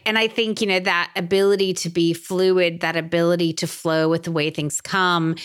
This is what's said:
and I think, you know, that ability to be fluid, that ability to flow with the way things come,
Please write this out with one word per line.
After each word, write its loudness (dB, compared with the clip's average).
and 0
I 2
think, -2
you 0
know, 2
that -2
ability 2
to -6
be 2
fluid, 0
that -2
ability 0
to -4
flow 0
with 0
the -6
way 0
things -4
come, 0